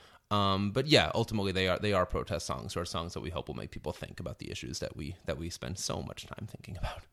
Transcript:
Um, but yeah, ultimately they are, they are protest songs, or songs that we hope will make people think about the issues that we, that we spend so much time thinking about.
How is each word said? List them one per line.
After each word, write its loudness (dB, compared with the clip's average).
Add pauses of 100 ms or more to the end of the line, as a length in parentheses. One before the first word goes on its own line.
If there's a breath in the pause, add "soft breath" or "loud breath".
(300 loud breath)
Um, 4
but 2
yeah, 8
ultimately 2
they 4
are, 4
they 2
are 6
protest -2
songs, -4
or 0
songs -4
that -6
we -4
hope -4
will -6
make -6
people -4
think -10
about -6
the -8
issues -6
that -6
we, -6 (120)
that -2
we -4
spend -6
so -2
much -8
time -8
thinking -12
about. -4 (100)